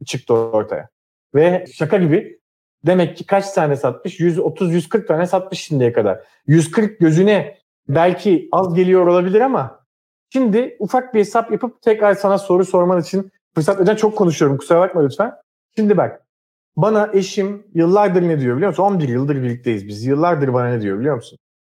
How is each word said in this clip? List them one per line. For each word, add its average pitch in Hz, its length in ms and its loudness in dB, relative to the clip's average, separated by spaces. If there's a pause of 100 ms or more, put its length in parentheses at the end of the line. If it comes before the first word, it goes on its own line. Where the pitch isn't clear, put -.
çıktı - 280 -6
ortaya. 107 560 -2 (460)
Ve 175 380 2
şaka 165 240 -2
gibi 180 420 0 (460)
demek 180 320 2
ki - 80 -14
kaç 196 260 0
tane 151 240 0
satmış? 127 440 -6
Yüz 165 200 0
otuz, 160 340 -2
yüz 170 160 -2
kırk - 180 -2
tane 165 180 0
satmış 185 340 -4
şimdiye 123 340 -2
kadar. 101 260 0 (280)
Yüz 156 240 2
kırk 214 280 -2
gözüne 175 580 2 (300)
belki 175 640 0
az 175 220 0
geliyor 185 340 4
olabilir 185 340 2
ama 220 380 -2 (540)
şimdi 240 460 0
ufak 254 340 -4
bir 220 60 2
hesap 233 320 0
yapıp 233 300 -6
tekrar 214 320 2
sana 196 240 0
soru 185 280 0
sorman 180 360 2
için 190 300 -6 (240)
fırsat 160 220 0
vereceğim. 208 200 2
Çok 214 200 0
konuşuyorum, 156 400 2
kusura 170 220 2
bakma 180 240 2
lütfen. 196 300 -2 (420)
Şimdi 208 220 2
bak, 123 240 -2 (540)
bana 208 380 2
eşim 196 600 -2
yıllardır 180 480 2
ne 165 180 0
diyor 123 160 -2
biliyor 190 140 0
musun? 175 140 -2
On 196 160 0
bir 143 100 -2
yıldır 139 260 -2
birlikteyiz 120 520 -4
biz. 104 180 -10
Yıllardır 143 480 0
bana 123 160 0
ne 120 120 -4
diyor 101 180 -4
biliyor 135 160 -4
musun? - 220 -14 (260)